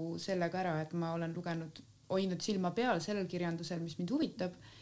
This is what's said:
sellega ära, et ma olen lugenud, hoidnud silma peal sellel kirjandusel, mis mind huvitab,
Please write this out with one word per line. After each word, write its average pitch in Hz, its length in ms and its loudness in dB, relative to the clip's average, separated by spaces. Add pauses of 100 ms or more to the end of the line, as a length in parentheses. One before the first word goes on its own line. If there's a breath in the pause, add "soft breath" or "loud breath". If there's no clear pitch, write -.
(220)
sellega 180 400 2
ära, 175 220 2
et 160 160 -6
ma 165 160 0
olen 165 200 -2
lugenud, 165 460 -4 (300)
hoidnud 190 320 2
silma 185 320 2
peal 226 280 4
sellel 202 260 0
kirjandusel, 170 540 -2
mis 165 160 -6
mind 180 140 0
huvitab, 185 420 0 (260 loud breath)